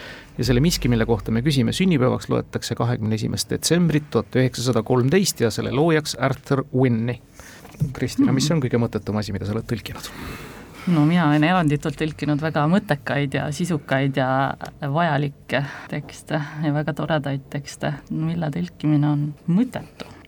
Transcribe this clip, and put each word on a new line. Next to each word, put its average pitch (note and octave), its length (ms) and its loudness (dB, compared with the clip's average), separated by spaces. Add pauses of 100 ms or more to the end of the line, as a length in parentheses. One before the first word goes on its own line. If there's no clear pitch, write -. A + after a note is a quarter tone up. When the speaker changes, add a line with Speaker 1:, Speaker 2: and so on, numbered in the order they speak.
(360)
Speaker 1:
Ja - 80 -2
selle B2 180 4
miski, E3 280 2
mille A2+ 160 2
kohta A2+ 260 0
me A2+ 100 0
küsime B2+ 300 2
sünnipäevaks, B2+ 580 2
loetakse - 460 -2
kahekümne A2 400 0
esimest A2+ 360 -4
detsembrit D#3 580 2
tuhat - 260 -2
üheksasada B2 480 2
kolmteist C3+ 580 2
ja A2+ 100 2
selle A2 200 -4
loojaks D3+ 440 2
Arthur C3+ 560 0
Winni. B2 480 2 (720)
Kristina, F3+ 420 0
mis C3+ 180 2
on D#3+ 100 2
kõige B2 200 0
mõttetum G#2+ 360 -2
asi, G2+ 160 -4
mida F#2+ 120 -4
sa G2+ 80 -2
oled A2+ 160 -4
tõlkinud? - 400 -6 (800)
Speaker 2:
No D#3 180 4
mina E3+ 240 4
olen D3+ 140 4
eranditult D#3 520 2
tõlkinud D3 480 -2
väga D#3 240 0
mõttekaid C#3+ 720 0
ja C3 140 -2
sisukaid C#3 640 0
ja C3 100 2 (540)
vajalikke D3 800 0 (240)
tekste D#3 560 -6 (160)
ja D3+ 160 0
väga D3+ 200 -2
toredaid C#3+ 560 -2
tekste, C#3+ 440 -6 (140)
mille D#3+ 440 -2
tõlkimine D3+ 560 2
on D3 200 0 (180)
mõttetu. - 640 -2 (180)